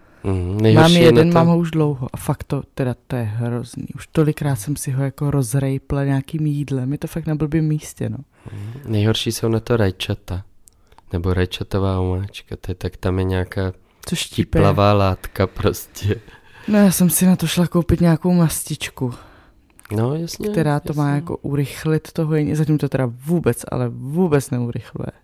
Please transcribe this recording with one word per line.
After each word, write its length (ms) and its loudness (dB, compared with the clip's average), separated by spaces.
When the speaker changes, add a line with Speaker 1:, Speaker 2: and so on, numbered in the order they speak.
Speaker 1:
Mm, 240 -2
Speaker 2:
Mám 140 -4
Speaker 1:
nejhorší 320 8
je 60 6
na 60 8
Speaker 2:
jeden, 240 8
Speaker 1:
to 40 2
Speaker 2:
mám 140 6
ho 100 6
už 140 -2
dlouho 420 0
a 40 -8
fakt 260 -4
to, 200 -4
teda 220 -2
to 80 -6
je 80 -4
hrozný. 720 -6
Už 120 -16
tolikrát 480 0
jsem 200 -6
si 160 -6
ho 120 -2
jako 280 -4
rozrejpla 760 -2
nějakým 400 -2
jídlem. 460 -4
Je 60 -4
to 100 -8
fakt 200 -8
na 80 -2
blbým 320 -2
místě, 420 -4
no. 80 -8
Speaker 1:
Mm, 220 -12
nejhorší 400 2
jsou 160 -4
na 120 0
to 180 0
rajčata. 680 -2
Nebo 200 0
rajčatová 680 -2
omáčka. 640 -6
To 100 -8
je, 40 -8
tak 220 -8
tam 220 -2
je 60 0
nějaká 480 -2
Speaker 2:
Co 100 -6
štípe? 200 -6
Speaker 1:
štiplavá 580 4
látka 540 0
prostě. 680 -4
Speaker 2:
No, 120 4
já 120 8
jsem 180 4
si 160 2
na 100 6
to 120 0
šla 200 0
koupit 340 2
nějakou 320 4
mastičku, 800 -2
Speaker 1:
No, 200 0
jasně, 340 -6
Speaker 2:
která 300 0
to 140 -6
má 140 -2
Speaker 1:
jasně. 80 0
Speaker 2:
jako 220 -6
urychlit 760 -4
to 140 -2
hojení. 300 0
Zatím 220 2
to 120 -2
teda 160 0
vůbec, 640 -2
ale 180 -2
vůbec 600 0
neurychluje. 580 -6